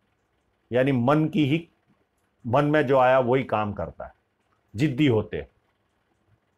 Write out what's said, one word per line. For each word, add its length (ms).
यानी 200
मन 360
की 180
ही, 220
मन 200
में 220
जो 120
आया 220
वही 240
काम 280
करता 320
है, 80
जिद्दी 340
होते 300
हैं 140